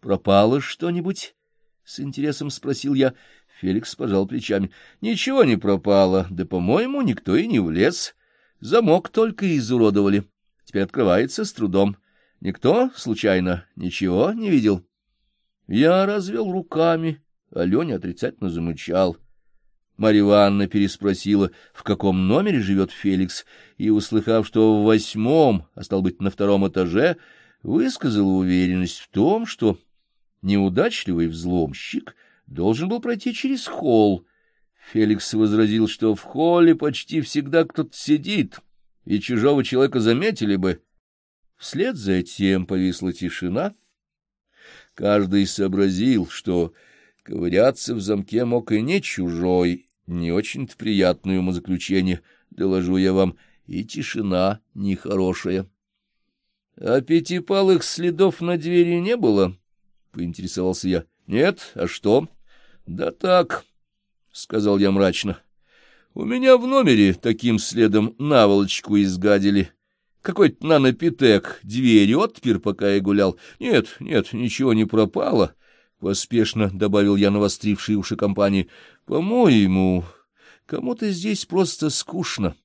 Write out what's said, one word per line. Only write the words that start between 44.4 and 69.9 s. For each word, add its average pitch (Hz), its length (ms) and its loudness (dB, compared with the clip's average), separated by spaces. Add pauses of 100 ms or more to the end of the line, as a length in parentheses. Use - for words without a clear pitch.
Каждый 101 520 2
сообразил, 98 840 0
что 85 440 -2 (520)
ковыряться 95 680 0
в 110 60 -6
замке 104 440 -2
мог 120 280 -4
и 107 80 2
не 170 220 -2
чужой, 87 840 -2 (180)
не 85 260 -4
очень-то 113 440 -6
приятное 95 640 0
умозаключение, 92 840 -2 (280)
доложу 92 460 -2
я 95 160 2
вам, 95 240 0 (300)
и 92 180 -8
тишина 101 760 -4 (140)
нехорошая. — 95 920 -4 (1120)
А 127 200 0
пятипалых 175 840 0
следов 175 580 -2
на 175 160 -2
двери 170 440 2
не 214 160 -2
было? — 101 400 2 (560)
поинтересовался 92 760 -6
я. — 87 160 -2 (220)
Нет, 147 480 -2
а - 120 -4
что? — 123 420 0 (580)
Да - 240 -6
так, — 180 540 0 (680)
сказал 104 460 0
я 98 120 4
мрачно. — 98 480 0 (760)
У - 100 -8
меня 254 320 6
в 240 100 0
номере 139 480 4
таким 113 440 0
следом 107 600 2
наволочку 104 760 2
изгадили. 98 760 2 (500)